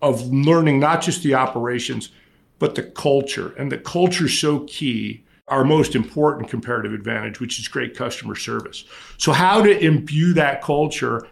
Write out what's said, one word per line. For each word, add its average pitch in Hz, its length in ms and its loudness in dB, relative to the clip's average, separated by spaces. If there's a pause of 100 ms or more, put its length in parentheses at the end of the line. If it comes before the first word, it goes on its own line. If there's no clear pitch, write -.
of 127 260 0
learning 143 520 4
not 156 220 2
just - 220 -4
the 139 120 2
operations, 123 720 -2 (500)
but - 160 -2
the - 80 -6
culture. - 760 -2
And 135 140 -6
the 135 60 -6
culture's 180 600 0
so 151 240 0
key, 110 600 -6 (240)
our 135 160 2
most 151 320 4
important 139 540 0
comparative 113 440 -6
advantage, 107 460 -6
which 120 200 -8
is 107 80 -10
great 123 280 -6
customer 120 380 -8
service. - 500 -10 (340)
So - 140 0
how 185 300 4
to 208 180 6
imbue 160 540 2
that 143 300 2
culture, 143 680 -2